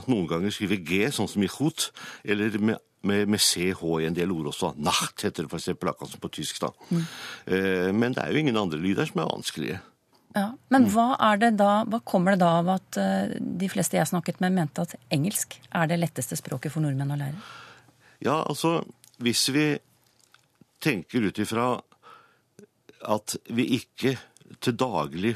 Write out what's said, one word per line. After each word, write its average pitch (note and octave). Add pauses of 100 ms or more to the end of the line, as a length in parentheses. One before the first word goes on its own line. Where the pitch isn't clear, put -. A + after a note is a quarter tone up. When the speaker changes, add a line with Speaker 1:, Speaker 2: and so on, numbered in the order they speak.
Speaker 1:
noen G#2
ganger F2
skriver G2+
G, F#2
sånn G#2+
som G2+
i F#2
hot, - (340)
eller G#2
med, A2 (260)
med, G2+
med G#2
C F2+
H F2+ (180)
i D#2+
en E2+
del F2
ord D#2+
også. D#2
Nacht D#2
heter F#2
det C#2+
for E2+
eksempel, F2
akkurat C2+
som -
på -
tysk, -
da. D#2+ (200)
Speaker 2:
Mm. E3+ (460)
Speaker 1:
Eh, F#2+
men A#2+
det -
er D2+
jo B2+
ingen C#3+
andre F2
lyder G2
som -
er D#3+
vanskelige. - (540)
Speaker 2:
Ja, G#3 (180)
men C4
Speaker 1:
Mm. G3+
Speaker 2:
hva A3+ (120)
er G#3+
det A3
da, G3+
hva A3
kommer F#3
det G3
da E3+
av E3+
at, F#3+
eh, F#3+
de F#3
fleste F#3
jeg F3
snakket E3+
med F#3
mente E3+
at - (160)
engelsk E3 (140)
er E3+
det E3+
letteste E3
språket C#3+
for D#3+
nordmenn C#3
å C#3+
lære? C#3+ (840)
Speaker 1:
Ja, D3
altså, D#3+ (340)
hvis A#2+
vi D3 (1000)
tenker A#2+
ut F2
ifra A2+ (1200)
at - (160)
vi A#2 (140)
ikke - (460)
til B2
daglig F2+